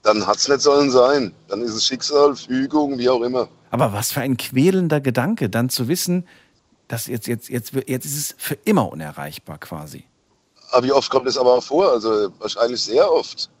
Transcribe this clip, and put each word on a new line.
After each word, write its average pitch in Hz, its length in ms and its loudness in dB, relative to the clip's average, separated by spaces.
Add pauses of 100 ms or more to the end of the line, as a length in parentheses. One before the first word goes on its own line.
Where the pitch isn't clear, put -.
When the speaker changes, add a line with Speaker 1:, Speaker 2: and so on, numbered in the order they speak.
Speaker 1:
Dann 107 240 2
hat's 104 200 0
nicht 139 140 2
sollen 143 300 4
sein. 127 420 4 (160)
Dann 101 140 -6
ist 117 100 -6
es 110 140 -4
Schicksal, 143 500 2
Fügung, 135 640 -2
wie 123 100 2
auch 123 140 2
immer. 123 260 -2 (220)
Speaker 2:
Aber 120 220 0
was 104 200 -4
für 139 80 -4
ein 131 160 -2
quälender 160 640 2
Gedanke, 135 480 -2
dann 117 220 0
zu 120 180 -4
wissen, 180 400 -2 (580)
dass 117 200 -8
jetzt, 117 200 -8
jetzt, 120 240 -6
jetzt, 117 220 -8 (140)
jetzt 127 200 -4
ist 143 100 -8
es - 220 -8
für - 260 -8
immer 170 280 2
unerreichbar 78 680 -14
quasi. 76 460 -14 (680)
Speaker 1:
Aber 123 160 4
wie 139 60 2
oft 135 180 4
kommt 131 180 2
es 113 80 -2
aber 123 180 4
auch 123 80 2
vor? 170 280 2
Also 107 480 0
wahrscheinlich 113 440 -2
sehr 127 280 2
oft - 400 -2 (100)